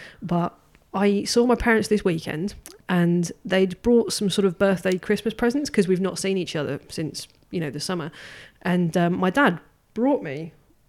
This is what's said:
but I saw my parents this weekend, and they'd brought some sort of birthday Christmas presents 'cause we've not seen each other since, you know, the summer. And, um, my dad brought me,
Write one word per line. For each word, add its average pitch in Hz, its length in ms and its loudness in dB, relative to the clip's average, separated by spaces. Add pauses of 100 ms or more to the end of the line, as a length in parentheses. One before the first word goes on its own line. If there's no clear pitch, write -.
(220)
but 175 360 -2 (360)
I 202 320 2
saw 240 200 4
my 247 100 4
parents 220 340 2
this 208 160 2
weekend, 165 480 -4 (340)
and 175 420 2 (140)
they'd 185 380 0
brought 233 320 4
some 202 160 -2
sort 190 160 2
of 180 120 0
birthday 190 400 0
Christmas 208 360 -2
presents 247 360 -2
'cause 185 200 2
we've 185 100 2
not 180 200 -4
seen 196 180 -2
each 175 180 -4
other 143 320 -4
since, - 400 -10 (240)
you 185 80 -4
know, 156 100 -4
the 143 120 -8
summer. 165 300 -6 (500)
And, 180 340 0
um, 175 240 2
my 185 100 2
dad 208 300 2 (340)
brought 254 300 0
me, 156 300 -10 (340)